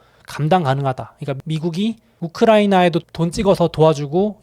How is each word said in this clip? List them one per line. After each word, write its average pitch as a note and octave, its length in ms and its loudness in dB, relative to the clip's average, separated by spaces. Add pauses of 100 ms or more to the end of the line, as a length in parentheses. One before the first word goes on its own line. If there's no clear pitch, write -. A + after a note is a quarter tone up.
(260)
감당 D#3 380 -2
가능하다. C3+ 560 -4
그러니까 C3+ 260 -8
미국이 E3+ 520 -4 (240)
우크라이나에도 F#3+ 800 2 (100)
돈 E3 200 -4
찍어서 F#3 360 2
도와주고 D#3+ 760 0